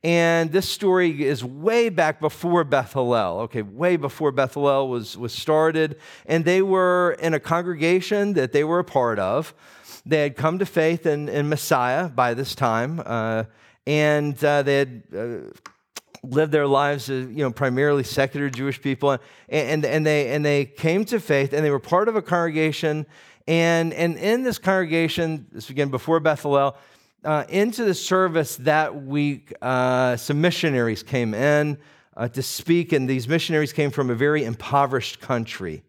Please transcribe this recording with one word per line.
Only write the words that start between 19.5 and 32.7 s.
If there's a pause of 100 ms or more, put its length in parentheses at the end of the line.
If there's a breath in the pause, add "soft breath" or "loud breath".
and
they,
and
they
came
to
faith,
and
they
were
part
of
a
congregation, (400 loud breath)
and,
and
in
this
congregation,
this
began
before
Beth
Hallel, (500 soft breath)
uh,
into
the
service
that
week, (100)
uh,
some
missionaries
came
in, (380 soft breath)
uh,
to
speak,